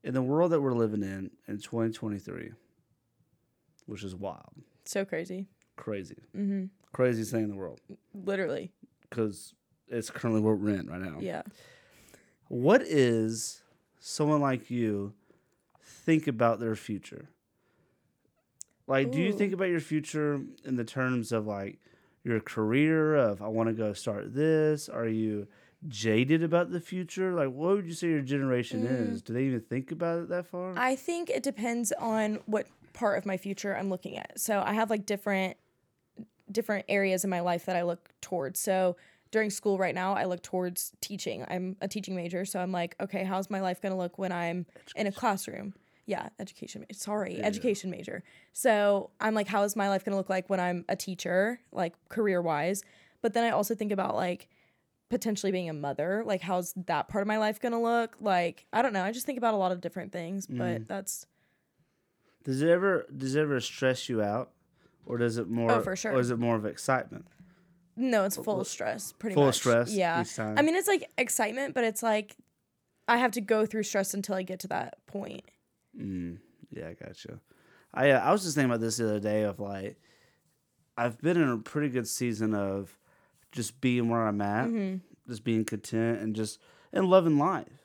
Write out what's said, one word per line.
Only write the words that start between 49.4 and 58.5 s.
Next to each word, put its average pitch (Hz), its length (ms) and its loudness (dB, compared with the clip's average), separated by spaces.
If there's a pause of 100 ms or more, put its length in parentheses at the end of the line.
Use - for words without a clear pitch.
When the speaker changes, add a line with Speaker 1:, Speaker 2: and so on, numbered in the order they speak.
Speaker 2:
"How 202 160 2
is 202 120 0
my 196 120 2
life 196 160 2
gonna 196 140 0
look 190 120 -2
like 190 200 -2
when 196 100 2
I'm 180 300 0
a 190 60 2
teacher, 190 640 0 (100)
like, 175 220 -2 (160)
career-wise?" 180 720 0 (380)
But 202 120 0
then 233 120 4
I 233 60 2
also 202 240 2
think 208 160 -4
about, 196 240 0
like, 180 340 -2 (600)
potentially 208 400 0
being 180 180 -2
a 156 40 -6
mother. 151 520 -2
Like, 196 160 0
how's 180 320 -2
that 170 360 -2
part 208 120 0
of 202 60 0
my 214 100 0
life 214 220 0
gonna 233 220 0
look? 233 380 0
Like, 180 540 0